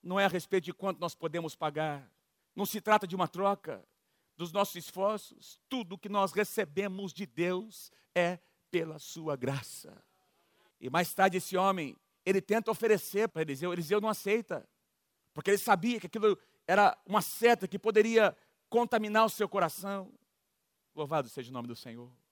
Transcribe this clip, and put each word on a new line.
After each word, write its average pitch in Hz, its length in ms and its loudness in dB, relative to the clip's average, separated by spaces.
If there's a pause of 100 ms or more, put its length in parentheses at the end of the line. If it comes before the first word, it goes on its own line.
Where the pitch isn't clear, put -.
Não 185 160 -2
é 196 60 6
a 196 40 4
respeito 180 360 0
de 175 100 -10
quanto 190 240 -6
nós 165 160 -6
podemos 165 400 -6
pagar. 147 560 -4 (440)
Não 190 120 -2
se 208 140 -6
trata 208 260 4
de 170 80 -8
uma 180 140 0
troca 175 540 -2 (540)
dos 170 140 -8
nossos 196 240 0
esforços. - 960 -6
Tudo 202 280 -6
que 202 120 -14
nós 196 240 2
recebemos 196 800 -2
de 196 120 -10
Deus 185 680 -4 (220)
é 175 260 2 (280)
pela 160 300 -4
sua 156 380 -6
graça. 127 600 -6 (840)
E 127 100 -8
mais 165 240 0
tarde 190 220 2
esse 185 200 -4
homem, 185 400 0 (300)
ele 190 160 2
tenta 220 260 0
oferecer 214 600 0
para 160 140 -6
Eliseu. 151 300 -4
Eliseu 175 280 0
não 220 80 -2
aceita, 202 600 -2 (640)
porque 151 180 -2
ele 202 80 6
sabia 214 420 2
que 175 80 -12
aquilo 214 280 2 (300)
era 196 400 6
uma 190 160 2
seta 226 460 2
que 196 100 -6
poderia 220 580 4 (320)
contaminar 220 560 4
o 214 60 4
seu 208 180 -2
coração. 196 640 -2 (800)
Louvado 147 360 -2
seja 123 220 -12
o - 20 -12
nome 120 160 -8
do 117 80 -8
Senhor. 120 340 -16 (220)